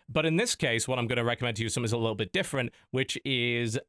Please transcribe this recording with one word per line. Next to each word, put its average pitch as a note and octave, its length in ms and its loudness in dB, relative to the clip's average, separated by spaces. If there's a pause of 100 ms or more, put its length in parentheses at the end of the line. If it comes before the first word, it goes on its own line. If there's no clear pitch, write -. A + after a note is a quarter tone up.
But D3+ 180 0
in D#3+ 100 4
this A#3 180 2
case, A#2 320 0
what B2+ 140 0
I'm A#2 80 0
gonna A#2+ 160 0
recommend A#2+ 320 0
to A2+ 80 -2
you, A2+ 40 -2
something A#2+ 180 -2
is G#2+ 60 0
a A#2+ 40 2
little A2+ 180 0
bit G#2 180 -4
different, B2 400 -2 (200)
which C3 320 -2
is A#2+ 520 0 (120)